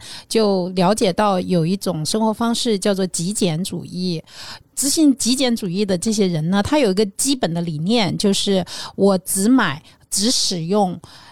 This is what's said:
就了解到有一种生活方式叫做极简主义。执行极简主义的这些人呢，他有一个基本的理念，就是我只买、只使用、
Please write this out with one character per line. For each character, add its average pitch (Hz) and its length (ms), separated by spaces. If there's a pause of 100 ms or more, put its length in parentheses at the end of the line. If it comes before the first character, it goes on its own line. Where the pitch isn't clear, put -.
(280)
就 196 420
了 185 240
解 214 180
到 202 300
有 185 240
一 180 100
种 170 300
生 220 140
活 220 140
方 233 220
式 220 240
叫 208 140
做 190 140
极 175 260
简 170 280
主 175 220
义。 175 400 (500)
执 - 160
行 285 280
极 240 180
简 254 180
主 220 140
义 185 180
的 190 120
这 226 140
些 208 140
人 165 240
呢， 202 140
他 294 160
有 240 100
一 185 40
个 208 120 (120)
基 277 180
本 190 180
的 170 80
理 170 180
念， 175 380
就 202 140
是 190 340 (300)
我 196 220
只 196 320
买、 196 340 (260)
只 214 220
使 180 320
用、 180 360 (320)